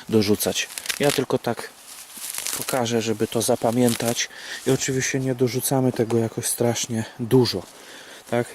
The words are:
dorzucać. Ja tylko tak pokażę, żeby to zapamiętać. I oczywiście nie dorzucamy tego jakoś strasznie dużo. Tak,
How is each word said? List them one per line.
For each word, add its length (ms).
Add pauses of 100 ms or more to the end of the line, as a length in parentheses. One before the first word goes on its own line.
dorzucać. 600 (300)
Ja 120
tylko 260
tak 320 (880)
pokażę, 440
żeby 260
to 140
zapamiętać. 880 (380)
I 40
oczywiście 480
nie 160
dorzucamy 560
tego 260
jakoś 280
strasznie 600 (140)
dużo. 440 (680)
Tak, 260